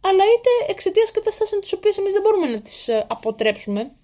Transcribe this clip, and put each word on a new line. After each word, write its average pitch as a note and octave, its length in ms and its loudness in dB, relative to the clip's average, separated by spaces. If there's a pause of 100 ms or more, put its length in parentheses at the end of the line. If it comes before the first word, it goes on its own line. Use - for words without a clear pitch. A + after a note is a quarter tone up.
αλλά F#4+ 240 4
είτε A#4 480 2
εξαιτίας G#4 380 0
καταστάσεων G#4+ 500 -2
τις - 120 -4
οποίες G4 260 0
εμείς G4 140 -2
δεν G4+ 100 0
μπορούμε G4+ 240 2
να A#3 140 -4
τις, - 280 -6
ε, A3 200 0
αποτρέψουμε. A3 840 -4 (120)